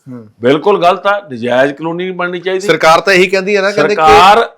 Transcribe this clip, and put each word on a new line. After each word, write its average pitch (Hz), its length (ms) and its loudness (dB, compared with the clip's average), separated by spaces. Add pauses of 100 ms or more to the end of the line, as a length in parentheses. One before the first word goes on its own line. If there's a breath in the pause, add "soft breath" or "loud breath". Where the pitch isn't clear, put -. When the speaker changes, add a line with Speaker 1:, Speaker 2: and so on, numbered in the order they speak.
(120)
Speaker 1:
ਹੂੰ। 113 160 -20 (120)
Speaker 2:
ਬਿਲਕੁਲ 156 420 0
ਗਲਤ 185 240 0
ਆ। 202 260 -4
ਨਜਾਇਜ਼ 123 400 -2
ਕਲੋਨੀ 165 320 -8
ਨਹੀਂ 185 100 -8
ਬਣਨੀ 175 260 -8
ਚਾਹੀਦੀ। 190 260 -6
Speaker 1:
ਸਰਕਾਰ 160 340 2
ਤਾਂ 196 120 0
ਇਹੀ 185 140 4
ਕਹਿੰਦੀ 196 300 -2
ਹੈ 190 60 -2
ਨਾ, 196 80 -2
ਕਹਿੰਦੇ 208 240 -2
ਕਿ 165 80 0
Speaker 2:
ਸਰਕਾਰ, 180 560 4